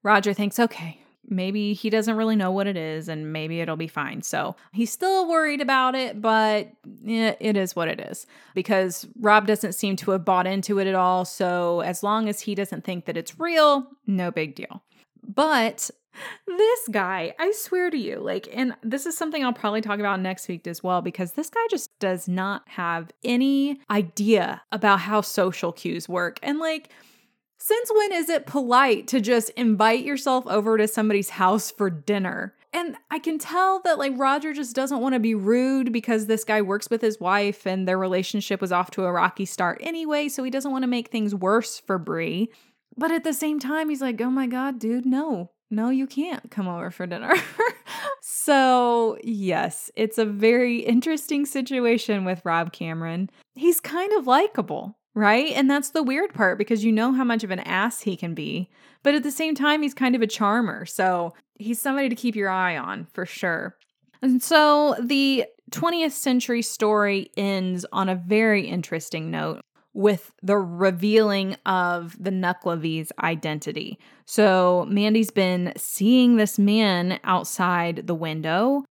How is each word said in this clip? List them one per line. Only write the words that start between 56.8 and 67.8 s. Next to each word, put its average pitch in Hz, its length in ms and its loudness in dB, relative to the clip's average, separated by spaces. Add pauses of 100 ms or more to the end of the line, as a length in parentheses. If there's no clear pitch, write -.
you 226 80 4
know 226 200 2
how 262 120 2
much 226 200 0
of 185 60 -8
an 190 100 -4
ass 196 420 -2
he 185 140 -2
can 170 180 -6
be. 151 340 -6 (340)
But 285 120 4
at 302 80 0
the 294 80 -4
same 311 240 -2
time, 294 280 2
he's 277 120 -2
kind 254 200 2
of 233 80 2
a 220 40 4
charmer. 214 600 0
So 180 480 0 (240)
he's 220 220 -4
somebody 277 280 0
to 233 80 -2
keep 233 200 -2
your 196 140 0
eye 185 260 0
on 123 360 -8
for 180 120 -6
sure. 175 520 -4 (440)
And 254 220 4
so 294 580 6
the 269 460 2 (240)
twentieth 330 420 0
century 247 500 0
story 208 720 0
ends 185 560 -2